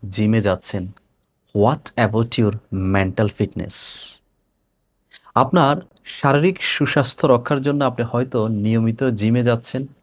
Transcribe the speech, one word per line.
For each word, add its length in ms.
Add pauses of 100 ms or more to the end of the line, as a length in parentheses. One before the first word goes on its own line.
(160)
জিমে 320
যাচ্ছেন। 360 (800)
What 200 (220)
about 260 (100)
your 120 (420)
mental 420
fitness? 380 (1700)
আপনার 320 (420)
শারীরিক 400 (180)
সুস্বাস্থ্য 580
রক্ষার 340
জন্য 140 (100)
আপনি 200
হয়তো 280 (260)
নিয়মিত 360 (180)
জিমে 300
যাচ্ছেন 320 (220)